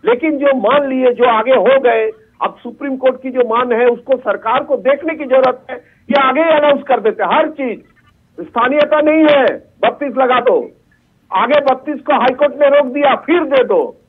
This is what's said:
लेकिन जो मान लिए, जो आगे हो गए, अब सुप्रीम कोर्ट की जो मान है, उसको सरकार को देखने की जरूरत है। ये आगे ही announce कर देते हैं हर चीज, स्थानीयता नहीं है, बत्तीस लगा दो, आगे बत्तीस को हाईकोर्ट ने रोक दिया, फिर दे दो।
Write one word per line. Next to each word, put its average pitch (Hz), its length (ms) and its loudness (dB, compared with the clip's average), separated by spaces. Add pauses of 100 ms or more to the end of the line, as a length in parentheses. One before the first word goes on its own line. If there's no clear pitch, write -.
लेकिन 277 340 0
जो 285 80 -2
मान 269 420 0
लिए, 254 240 0
जो 240 120 0
आगे 233 300 2
हो 247 260 4
गए, 226 300 0 (320)
अब 190 200 -6
सुप्रीम 262 340 -8
कोर्ट 262 260 -2
की 262 80 -8
जो 247 100 -4
मान 240 320 0
है, 233 140 2
उसको 240 300 0
सरकार 233 460 -4
को 277 140 -2
देखने 277 380 -2
की 294 100 -10
जरूरत 262 460 0
है। 247 60 -12 (340)
ये 269 120 2
आगे 262 180 0
ही 330 100 2
announce 294 320 2
कर 240 180 0
देते 202 240 -2
हैं 196 120 0
हर 311 120 0
चीज, 254 340 -8 (580)
स्थानीयता 285 600 0
नहीं 302 300 2
है, 277 160 4 (360)
बत्तीस 240 340 -4
लगा 254 240 2
दो, 156 300 0 (640)
आगे 240 260 0
बत्तीस 269 400 -4
को 294 120 -4
हाईकोर्ट 262 480 0
ने 285 80 4
रोक 285 180 2
दिया, 269 280 0
फिर 330 300 -2
दे 262 200 2
दो। 170 340 -2 (100)